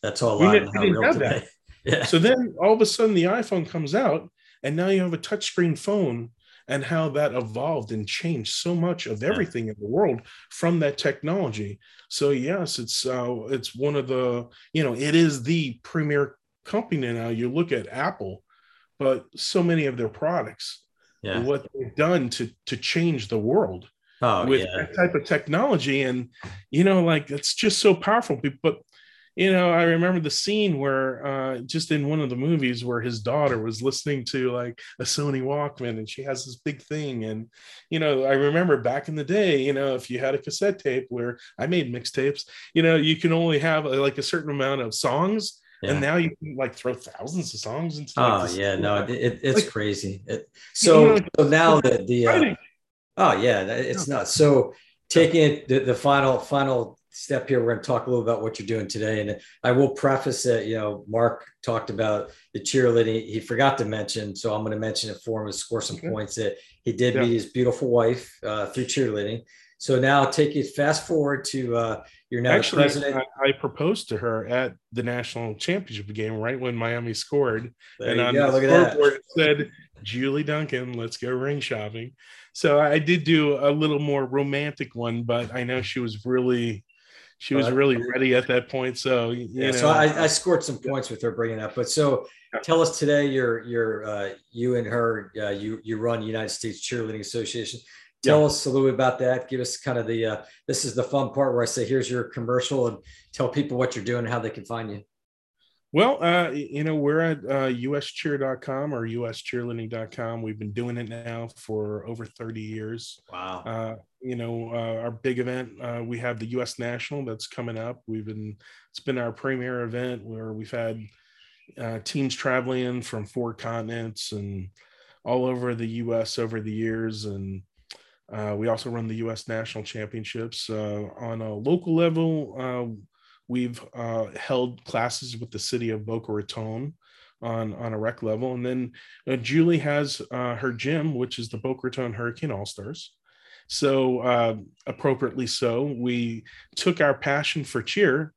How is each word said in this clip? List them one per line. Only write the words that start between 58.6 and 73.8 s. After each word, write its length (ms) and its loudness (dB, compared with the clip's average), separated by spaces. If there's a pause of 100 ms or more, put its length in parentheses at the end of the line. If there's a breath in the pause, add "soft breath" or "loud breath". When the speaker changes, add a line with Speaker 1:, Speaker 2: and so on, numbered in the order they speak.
Speaker 1:
doing 220 -4
today. 320 -2
And 180 -4 (240 loud breath)
I 80 4
will 200 6
preface 540 0
that, 220 2
you 100 -2
know, 300 -4
Mark 400 2 (160)
talked 280 -4
about 420 -2 (220 loud breath)
the 60 -4
cheerleading. 640 4
He 140 -6
forgot 400 2
to 60 0
mention, 500 -4
so 180 -4
I'm 120 -2
gonna 160 -4
mention 300 -4
it 140 -12
for 180 -4
him 40 -6
to 100 -8
score 240 -4
some 180 -8
Speaker 2:
Okay. 120 -8
Speaker 1:
points, 240 -6
that 220 -4 (260 loud breath)
he 100 -2
did 220 2
Speaker 2:
Yeah. 60 2
Speaker 1:
meet 140 4
his 120 -2
beautiful 420 0
wife, 540 4
uh, 240 -4
through 200 -4
cheerleading. 580 -2 (340 soft breath)
So 220 2
now 240 6
take 320 2
it 180 -2
fast 320 0
forward 440 0
to, 260 -2
uh, 260 -2 (280 loud breath)
you're 100 -2
now 120 4
the 40 6
Speaker 2:
Actually, 260 4
Speaker 1:
president. 340 2
Speaker 2:
I, 320 0
I 40 4
proposed 560 -2